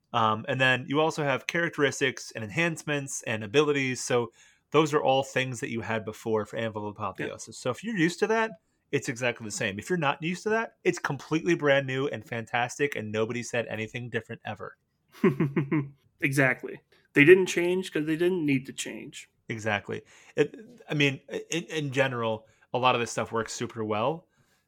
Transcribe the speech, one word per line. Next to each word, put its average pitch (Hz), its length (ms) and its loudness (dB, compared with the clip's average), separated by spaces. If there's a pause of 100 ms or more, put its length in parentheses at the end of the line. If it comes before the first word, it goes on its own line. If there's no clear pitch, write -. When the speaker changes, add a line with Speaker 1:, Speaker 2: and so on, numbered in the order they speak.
(140)
Speaker 1:
Um, 110 340 2
and 131 140 -2
then 127 260 2
you 143 140 2
also 156 220 0
have 131 240 0
characteristics 143 840 0
and 113 120 -8
enhancements 147 760 -4
and 110 200 -4
abilities, 135 600 2
so 120 280 0 (400)
those 147 220 4
are 151 100 2
all 135 200 4
things 131 360 -4
that 127 100 -6
you 113 120 -4
had 107 240 -4
before 107 400 -2
for - 120 -10
Anvil 107 300 -4
of 107 80 -10 (220)
Speaker 2:
Yep. 107 140 -8
Speaker 1:
Apotheosis. 98 280 -14
So 127 120 -2
if - 120 -10
you're 220 140 -6
used 170 220 2
to 202 80 2
that, 220 240 2 (400)
it's 143 180 -2
exactly 120 360 -4
the 101 60 -8
same. 101 280 -4
If - 100 -12
you're 180 100 0
not 151 240 0
used 175 200 -6
to 214 80 -4
that, 226 240 -2 (100)
it's 175 140 2
completely 165 560 0
brand 139 320 4
new 135 200 -2
and 113 180 -6
fantastic, 123 720 -2
and 107 160 -6
nobody 113 320 0
said 117 240 -2
anything 110 420 -8
different 113 360 -8
ever. 104 320 -10 (360)
Speaker 2:
<laughs> 147 840 0 (260)
Exactly. 135 600 0 (320)
They 147 120 8
didn't 185 220 12
change 180 440 0
'cause 151 140 -2
they 156 120 0
didn't 175 280 2
need 135 220 2
to 131 60 -12
change. 110 560 -12 (200)
Speaker 1:
Exactly. 107 540 -4 (320)
It, 147 200 2 (320)
I - 60 -6
mean, 139 260 2 (120)
i-, 87 180 -4
in, 160 160 -4
in 147 260 -4
general, 120 540 0 (280)
a 127 40 -2
lot 123 180 4
of 120 60 0
this 113 100 -4
stuff 113 200 -4
works 113 220 -4
super 113 300 -8
well 113 440 -2 (400)